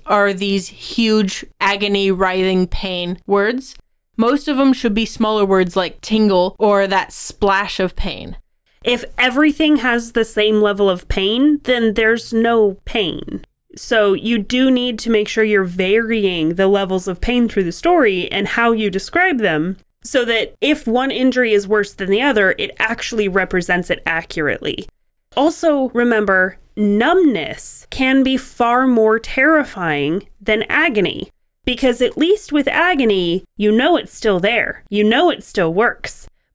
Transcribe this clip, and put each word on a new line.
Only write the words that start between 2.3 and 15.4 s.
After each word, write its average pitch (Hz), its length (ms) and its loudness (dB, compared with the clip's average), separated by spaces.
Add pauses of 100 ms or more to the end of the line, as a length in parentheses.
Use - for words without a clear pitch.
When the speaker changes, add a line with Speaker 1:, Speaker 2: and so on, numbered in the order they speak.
Speaker 1:
pain 180 600 -6
words. 208 480 -2 (400)
Most 247 320 0
of 285 120 -2
them 269 160 4
should 240 180 -2
be 220 140 0
smaller 214 400 0
words 185 300 2
like 180 260 -4
tingle 202 560 2
or 202 280 2
that 185 240 0
splash - 680 -2
of 185 160 -2
pain. - 400 -6 (480)
Speaker 2:
If 240 220 -2 (100)
everything 294 600 2
has 233 360 -2
the 226 140 0
same 214 340 2
level 202 300 2
of 180 180 -4
pain, 247 560 0
then 233 300 0
there's 226 400 0
no 226 400 2 (100)
pain. - 640 -6 (280)
So 208 380 2
you 226 260 0
do 254 320 0
need 247 300 0
to 233 100 -4
make 214 160 2
sure 220 160 -2